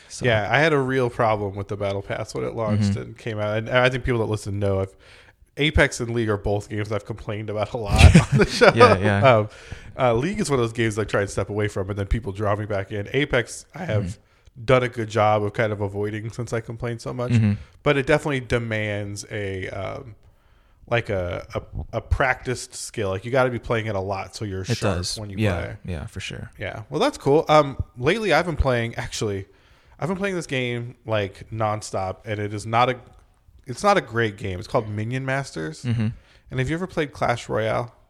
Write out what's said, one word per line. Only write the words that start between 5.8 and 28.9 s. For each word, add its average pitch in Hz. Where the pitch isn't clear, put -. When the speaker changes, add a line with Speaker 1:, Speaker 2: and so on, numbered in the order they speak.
Speaker 2:
and 117
League 117
are 104
both 101
games 104
I've 101
complained 107
about 104
a 127
lot 113
<laughs> -
on 139
the -
show. 214
Speaker 1:
Yeah, 160
yeah. 107
Speaker 2:
Um, 107
uh, 123
League 165
is 156
one 139
of -
those 113
games 113
I 104
try 104
and 98
step 101
away 104
from, 98
and 101
then 98
people 107
draw 104
me 104
back 101
in. 101
Apex, 135
I 175
have 107
Speaker 1:
Mm-hmm. -
Speaker 2:
done 127
a 123
good 113
job 107
of 101
kind 107
of 101
avoiding 104
since 120
I 117
complain 120
so 135
much. 120
Speaker 1:
Mm-hmm. 110
Speaker 2:
But 143
it 135
definitely 147
demands 107
a, 98
um, 104
like, 117
a, 92
a, 110
a -
practiced -
skill. -
Like, 95
you 120
gotta 127
be 120
playing 110
it 104
a 95
lot 95
so 117
you're 95
Speaker 1:
It 90
Speaker 2:
sharp 95
Speaker 1:
does. 90
Speaker 2:
when 107
you 95
Speaker 1:
Yeah, 95
Speaker 2:
play. -
Speaker 1:
yeah, 85
for -
sure. -
Speaker 2:
Yeah. 107
Well, 151
that's 285
cool. 143
Um, 147
lately 185
I've 170
been 160
playing, 117